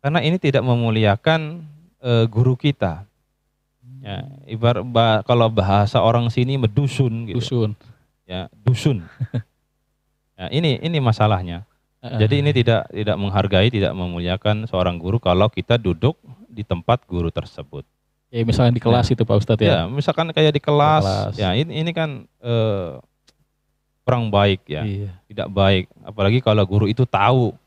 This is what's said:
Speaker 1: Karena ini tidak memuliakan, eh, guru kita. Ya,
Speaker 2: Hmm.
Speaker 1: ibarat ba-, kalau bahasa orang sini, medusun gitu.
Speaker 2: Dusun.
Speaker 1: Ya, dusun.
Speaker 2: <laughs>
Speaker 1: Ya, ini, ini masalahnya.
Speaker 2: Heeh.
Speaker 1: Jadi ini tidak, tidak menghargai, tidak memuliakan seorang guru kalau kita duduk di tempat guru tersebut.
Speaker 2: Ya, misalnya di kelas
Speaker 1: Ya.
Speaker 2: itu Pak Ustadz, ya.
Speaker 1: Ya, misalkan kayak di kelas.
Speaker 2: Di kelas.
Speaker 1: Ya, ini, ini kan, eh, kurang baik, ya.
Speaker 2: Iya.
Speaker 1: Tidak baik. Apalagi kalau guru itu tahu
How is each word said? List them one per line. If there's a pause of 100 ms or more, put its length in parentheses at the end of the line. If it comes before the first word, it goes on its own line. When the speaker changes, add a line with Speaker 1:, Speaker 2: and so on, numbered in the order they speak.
Speaker 1:
Karena
ini
tidak
memuliakan, (400)
eh,
guru
kita. (960)
Ya,
Speaker 2:
Hmm.
Speaker 1:
ibarat
ba-,
kalau
bahasa
orang
sini,
medusun
gitu.
Speaker 2:
Dusun. (540)
Speaker 1:
Ya, (160)
dusun.
Speaker 2:
<laughs> (960)
Speaker 1:
Ya,
ini,
ini
masalahnya. (320)
Speaker 2:
Heeh.
Speaker 1:
Jadi
ini
tidak,
tidak
menghargai,
tidak
memuliakan
seorang
guru
kalau
kita
duduk (320)
di
tempat
guru
tersebut. (480)
Speaker 2:
Ya,
misalnya
di
kelas
Speaker 1:
Ya.
Speaker 2:
itu
Pak
Ustadz,
ya.
Speaker 1:
Ya,
misalkan
kayak
di
kelas.
Speaker 2:
Di
kelas.
Speaker 1:
Ya,
ini,
ini
kan, (160)
eh, (1040)
kurang
baik,
ya.
Speaker 2:
Iya. (160)
Speaker 1:
Tidak
baik.
Apalagi
kalau
guru
itu
tahu (140)